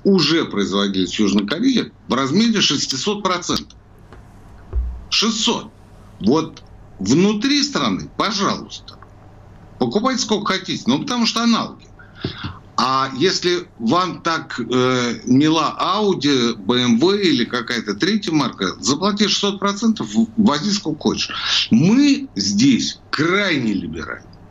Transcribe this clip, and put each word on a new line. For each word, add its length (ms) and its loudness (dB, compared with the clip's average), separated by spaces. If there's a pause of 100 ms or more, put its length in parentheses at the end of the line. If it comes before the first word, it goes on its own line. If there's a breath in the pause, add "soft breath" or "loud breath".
уже 400 4
производились 720 -2
в 20 0
Южной 300 2
Корее, 420 0 (160)
в 80 -2
размере 460 2
шестисот 640 -2
процентов. 520 -4 (1300)
Шестьсот. 600 -2 (500)
Вот 420 0 (360)
внутри 640 2
страны, 540 -2
пожалуйста, 840 -4 (800)
покупайте 440 0
сколько 320 -2
хотите, 320 -6
ну, 140 2
потому 260 -2
что 160 -2
аналоги. 440 -2 (920 loud breath)
А 380 0
если 520 0 (100)
вам 420 0
так, 400 -4
э, 640 0
мила 560 4
Audi, 760 2
Б 260 0
М 160 4
В 180 4
или 280 2
какая-то 500 -4
третья 380 -2
марка, 480 0
заплати 480 0
шестьсот 300 -2
процентов, 560 -2
в-, 220 2
вози 360 2
сколько 280 -4
хочешь. 720 -2
Мы 640 4
здесь 640 2 (120)
крайне 600 0
либеральны. 540 -8 (240)